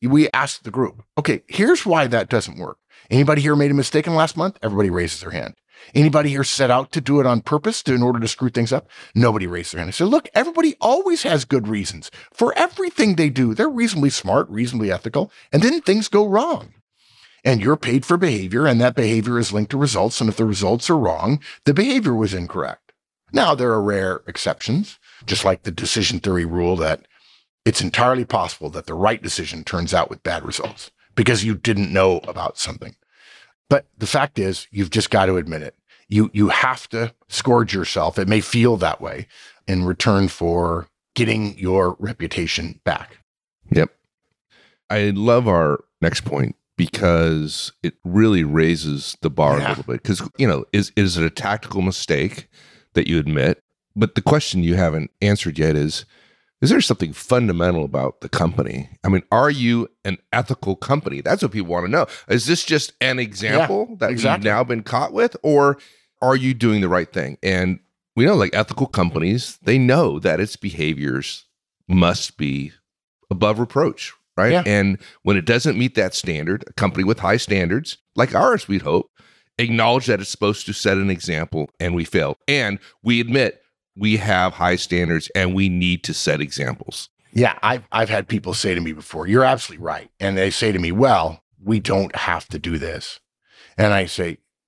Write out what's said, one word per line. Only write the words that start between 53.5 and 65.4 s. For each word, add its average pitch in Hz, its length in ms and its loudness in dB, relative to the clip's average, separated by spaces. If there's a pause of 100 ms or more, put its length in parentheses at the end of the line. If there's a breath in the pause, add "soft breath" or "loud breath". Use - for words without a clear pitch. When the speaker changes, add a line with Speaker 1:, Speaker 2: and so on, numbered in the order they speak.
Speaker 2:
But 104 200 0
the - 80 -2
question 147 420 0
you 85 100 2
haven't 80 360 0 (100)
answered 101 380 0
yet 78 180 2
is, 76 280 -2 (560 soft breath)
is 131 100 2
there 262 100 4
something - 320 -2
fundamental 90 720 0
about 67 360 -4
the - 80 -14
company? 67 640 -2 (140)
I 95 40 0
mean, 95 140 2 (100)
are 131 180 4
you 120 380 0 (160)
an 95 140 -6 (140)
ethical 117 440 -4
company? 139 440 -4
That's - 220 0
what 127 100 -4
people 95 180 -6
wanna 87 180 -2
know. 139 180 0 (220 loud breath)
Is 113 180 0
this 170 180 0
just 156 360 -2
an 127 180 0
example 123 720 -2
Speaker 1:
Yeah, 226 100 -16
Speaker 2:
that 107 100 0
Speaker 1:
exactly. 113 380 0
Speaker 2:
you've 104 80 2
now 127 80 2
been 120 180 -4
caught 127 300 -4
with? 220 300 0